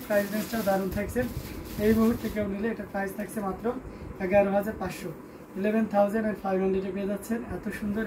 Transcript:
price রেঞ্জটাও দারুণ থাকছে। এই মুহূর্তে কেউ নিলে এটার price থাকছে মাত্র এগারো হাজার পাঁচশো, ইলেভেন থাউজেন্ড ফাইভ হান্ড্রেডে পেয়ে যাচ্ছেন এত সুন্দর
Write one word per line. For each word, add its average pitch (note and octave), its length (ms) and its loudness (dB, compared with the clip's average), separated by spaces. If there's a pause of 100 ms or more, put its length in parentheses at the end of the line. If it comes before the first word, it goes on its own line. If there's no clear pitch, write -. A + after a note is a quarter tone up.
price G3+ 260 4
রেঞ্জটাও G#3+ 360 -2
দারুণ F#3+ 200 4
থাকছে। G#3 340 0 (560)
এই G#3+ 140 6
মুহূর্তে A3+ 400 4
কেউ G#3 140 0
নিলে G3+ 260 -2
এটার G3+ 180 -8
price G3 260 -2
থাকছে G#3 220 -6
মাত্র G3 320 -2 (540)
এগারো G3 260 6
হাজার G3+ 280 2
পাঁচশো, F3+ 320 -6 (460)
ইলেভেন G#3+ 360 2
থাউজেন্ড G3+ 500 4
ফাইভ F#3+ 180 2
হান্ড্রেডে F#3+ 340 2
পেয়ে G3 160 -4
যাচ্ছেন A3+ 280 -4 (160)
এত - 140 -6 (100)
সুন্দর G#3+ 280 -2